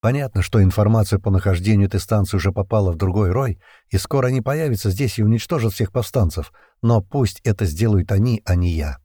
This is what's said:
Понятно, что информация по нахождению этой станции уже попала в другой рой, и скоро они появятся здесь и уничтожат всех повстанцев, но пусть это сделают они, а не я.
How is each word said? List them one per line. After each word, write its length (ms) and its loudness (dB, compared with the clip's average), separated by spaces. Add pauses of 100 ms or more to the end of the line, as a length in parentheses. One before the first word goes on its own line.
Понятно, 420 -2
что 180 2
информация 560 2
по 140 -2
нахождению 560 2
этой 120 -2
станции 380 -2
уже 140 0
попала 400 0
в 40 -2
другой 360 0
рой, 280 -2 (300)
и 80 -2
скоро 300 0
они 140 0
появятся 500 -2
здесь 260 -2
и 60 0
уничтожат 500 0
всех 180 -4
повстанцев, 640 -2 (300)
но 180 2
пусть 420 -4
это 220 -2
сделают 460 0
они, 340 0
а 80 0
не 160 0
я. 360 -4